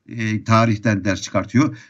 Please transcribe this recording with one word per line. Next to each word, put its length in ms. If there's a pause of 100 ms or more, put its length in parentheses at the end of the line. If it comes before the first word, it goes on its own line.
e, 360
tarihten 600
ders 180
çıkartıyor. 540 (140)